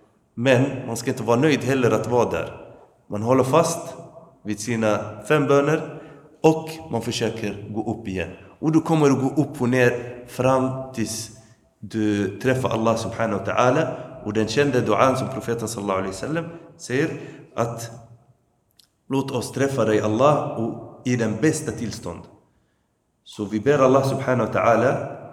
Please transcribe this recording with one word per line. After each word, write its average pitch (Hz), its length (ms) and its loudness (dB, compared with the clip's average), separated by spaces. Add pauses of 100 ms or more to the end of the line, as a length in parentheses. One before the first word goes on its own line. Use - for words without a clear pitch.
(360)
Men 123 520 2
man 113 100 -6
ska 135 140 -4
inte 123 120 -6
vara 117 160 2
nöjd 135 240 2
heller 123 280 2
att 110 160 0
vara 120 220 2
där. - 460 -8 (340)
Man 101 120 -6
håller 123 220 4
fast 156 520 0 (480)
vid 104 160 -6
sina 110 400 0 (280)
fem 151 200 2
böner 143 540 2 (420)
och 160 260 4 (220)
man 117 100 -2
försöker 107 680 -4
gå 110 240 -4
upp - 140 -8
igen. 90 220 -4 (300)
Och 156 120 0
du 160 100 6
kommer 156 280 4
att 123 120 4
gå 135 220 2
upp - 180 -4
och 120 80 2
ner 123 580 2
fram 131 680 0
tills - 380 -6 (480)
du 104 600 -2
träffar 127 300 0
Allah 113 260 2
subhanahu 110 440 -2
wa 95 60 -8
ta'ala. 123 420 2 (380)
Och 107 80 -4
den 110 140 2
kända 139 320 2
duan 117 380 4
som 107 100 -4
profeten 110 400 -6
sallallahu 101 300 -4
alaihi 95 140 -4
wasallam 156 340 -6 (320)
säger 143 320 -2 (460)
att 117 360 -4 (1160)
låt 135 220 -2
oss 123 200 -4
träffa 131 340 0
dig 107 160 4
Allah 117 580 2
och - 480 -8
i 123 80 2
den 110 260 0
bästa 147 300 0
tillstånd. 90 500 -8 (1000)
Så - 220 -8
vi 107 140 -4
ber 139 200 2
Allah 131 240 6
subhanahu 120 440 0
wa - 60 -6
ta'ala, 117 640 2 (180)